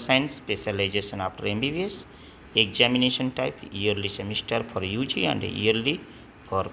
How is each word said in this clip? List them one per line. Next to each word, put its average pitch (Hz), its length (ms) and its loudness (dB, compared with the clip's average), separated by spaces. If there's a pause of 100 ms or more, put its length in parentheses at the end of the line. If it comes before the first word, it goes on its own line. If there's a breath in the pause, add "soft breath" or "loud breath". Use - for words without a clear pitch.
science, 139 360 2
specialization 101 800 -2
after 92 260 -4
एमबीबीएस, 143 580 -2 (520 loud breath)
examination 123 840 4
type, 131 200 -2 (140)
yearly 101 360 0
semester 104 520 -2 (120)
for 92 100 -2
यूजी 113 480 -2
and 101 120 -2
yearly 110 520 2 (540 loud breath)
for 95 140 2 (100)